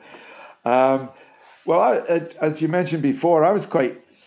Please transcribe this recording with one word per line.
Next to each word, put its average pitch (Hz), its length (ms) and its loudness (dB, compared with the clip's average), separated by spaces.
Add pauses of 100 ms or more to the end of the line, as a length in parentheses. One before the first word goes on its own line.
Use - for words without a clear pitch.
(640)
Um, 131 440 2 (560)
well, 170 140 2
I, 226 200 2
uh, 170 260 -2 (160)
as 156 200 -2
you 160 60 0
mentioned 165 340 -2
before, 151 440 2
I 180 60 4
was 202 140 -2
quite, 135 360 -4 (260)